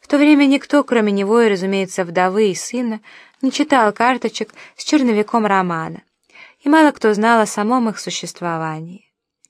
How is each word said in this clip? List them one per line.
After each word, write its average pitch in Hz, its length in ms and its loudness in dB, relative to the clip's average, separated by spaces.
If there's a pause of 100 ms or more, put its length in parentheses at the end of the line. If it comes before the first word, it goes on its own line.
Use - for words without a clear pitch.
В - 60 -20
то 294 100 0
время 285 280 4
никто, 277 400 2
кроме 214 260 0
него 202 300 2
и, 226 80 4
разумеется, 190 560 -2
вдовы 185 460 0
и 170 40 -4
сына, 226 460 -8 (400)
не 262 100 -2
читал 254 400 2
карточек 226 600 -4 (240)
с - 80 -16
черновиком 226 600 0
романа, 175 580 -2 (580)
и 285 80 -2
мало 302 220 6
кто 220 220 0
знал 220 280 2
о 214 40 2
самом 220 440 -2
их 196 100 -8
существовании. 165 1120 -10 (380)